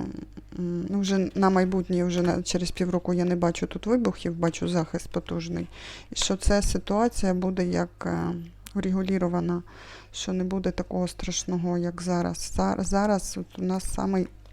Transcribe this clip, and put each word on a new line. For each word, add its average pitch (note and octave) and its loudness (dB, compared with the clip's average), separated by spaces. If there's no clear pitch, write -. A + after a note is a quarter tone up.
м, F3 -2
ну, G3+ 0
вже F#3+ 2
на F#3+ 4
майбутнє, F#3 4
вже F3 2
на, F3 2
через F3+ 0
півроку F3+ 0
я F3 4
не F3+ 2
бачу E3+ 2
тут - -8
вибухів, G#3 2
бачу E3+ 0
захист E3+ -2
потужний. E3+ -4
І - -10
що - 2
ця G3+ 4
ситуація G3 2
буде F#3 0
як, F3 0
е, E3+ -2
урегулювана, F3+ 0
що - -6
не F#3 0
буде F#3 -2
такого F3+ -2
страшного, F3 -2
як F3 -2
зараз. F3 -2
Зар-, F#3+ 2
зараз G3 2
от - -12
у F#3 -4
нас F#3 -2
саме G3 2